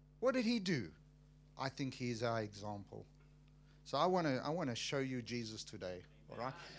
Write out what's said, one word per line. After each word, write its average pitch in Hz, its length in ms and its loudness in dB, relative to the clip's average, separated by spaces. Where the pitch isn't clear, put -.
What 254 160 4
did 247 100 4
he 233 140 4
do? 151 300 0
I 135 100 0
think 135 260 -4
he 123 160 -2
is 113 100 -4
our 113 220 2
example. 104 600 -8
So 139 120 0
I 156 80 6
wanna, 165 400 4
I 143 60 0
wanna 143 240 0
show 139 240 0
you 131 240 0
Jesus 110 400 -4
today, 92 400 -6
all - 80 -10
right? 123 160 -2